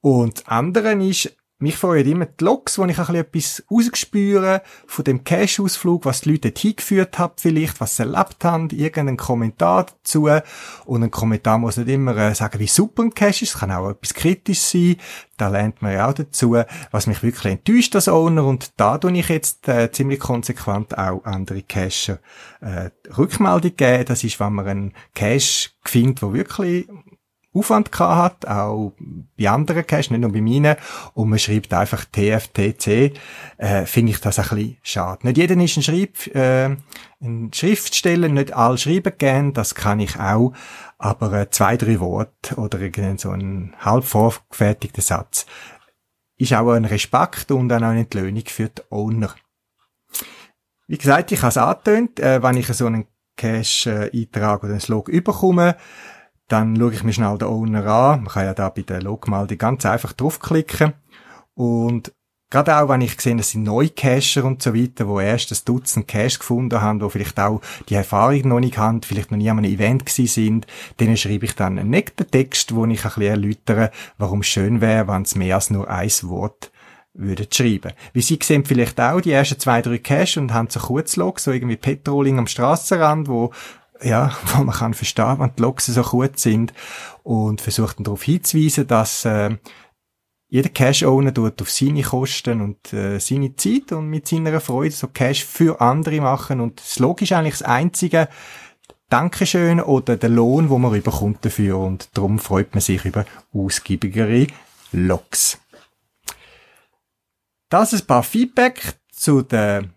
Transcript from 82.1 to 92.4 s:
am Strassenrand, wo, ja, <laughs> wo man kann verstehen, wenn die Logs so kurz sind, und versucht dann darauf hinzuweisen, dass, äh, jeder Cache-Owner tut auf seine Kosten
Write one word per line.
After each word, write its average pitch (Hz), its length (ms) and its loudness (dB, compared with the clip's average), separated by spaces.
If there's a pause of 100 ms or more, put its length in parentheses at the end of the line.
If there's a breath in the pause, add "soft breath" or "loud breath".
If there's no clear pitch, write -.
am 113 80 0
Strassenrand, 151 800 2
wo, 120 240 0 (520 loud breath)
ja, 123 280 2 (140)
<laughs> - 80 -2
wo 139 100 4
man 127 120 0
kann 113 180 -2
verstehen, 113 460 -2
wenn 131 180 -2
die - 60 0
Logs 131 240 -2
so 120 160 0
kurz 127 400 -2
sind, 113 280 2 (520 loud breath)
und 110 380 -2
versucht - 360 -2
dann 104 60 -8
darauf 101 180 -6
hinzuweisen, 156 640 2
dass, 110 400 0
äh, 107 320 0 (920 loud breath)
jeder 131 200 2
Cache-Owner 135 640 2
tut 113 300 -2
auf - 80 -8
seine 139 320 0
Kosten 123 580 -2